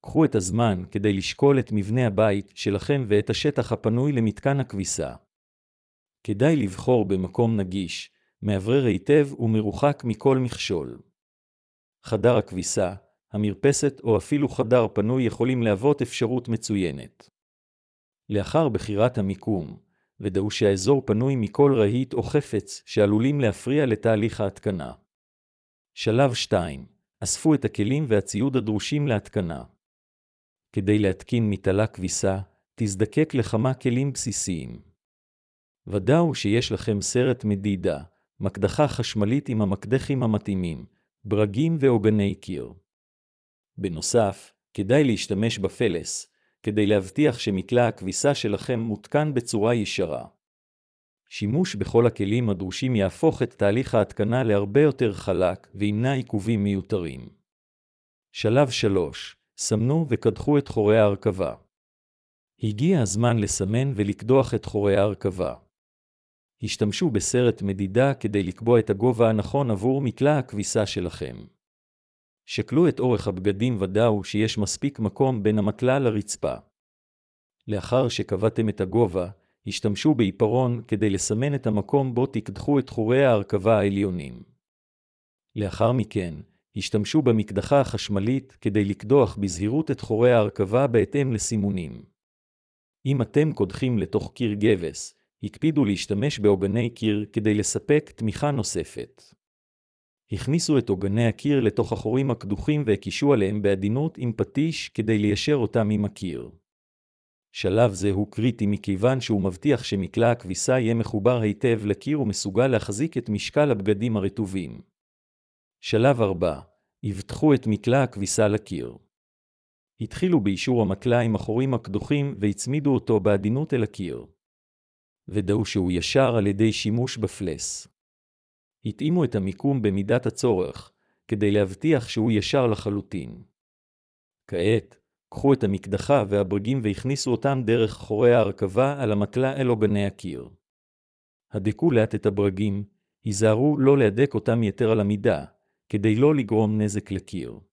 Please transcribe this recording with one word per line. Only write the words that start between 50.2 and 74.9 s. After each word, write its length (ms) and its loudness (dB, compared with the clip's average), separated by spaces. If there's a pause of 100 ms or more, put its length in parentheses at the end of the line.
שימוש 460 -2
בכל 320 2
הכלים 440 0
הדרושים 460 -4
יהפוך 460 0
את 120 -4
תהליך 400 0
ההתקנה 480 0
להרבה 380 2
יותר 320 2
חלק 600 -2
וימנע 380 0
עיכובים 520 -2
מיותרים. 640 -4 (1040)
שלב 380 2
שלוש, 680 -2 (200)
סמנו 520 0
וקדחו 500 0
את 100 -2
חורי 300 2
ההרכבה. 560 0 (1080)
הגיע 380 0
הזמן 380 0
לסמן 560 -2
ולקדוח 600 2
את 100 -4
חורי 320 0
ההרכבה. 580 -2 (1080)
השתמשו 480 -2
בסרט 520 0
מדידה 520 0
כדי 280 -2
לקבוע 360 2
את 120 0
הגובה 380 2
הנכון 420 -2
עבור 300 0
מקלע 380 0
הכביסה 480 -2
שלכם. 500 -8 (1120)
שקלו 420 2
את 120 -2
אורך 280 0
הבגדים 520 -2
ודאו 440 2
שיש 340 -2
מספיק 400 -4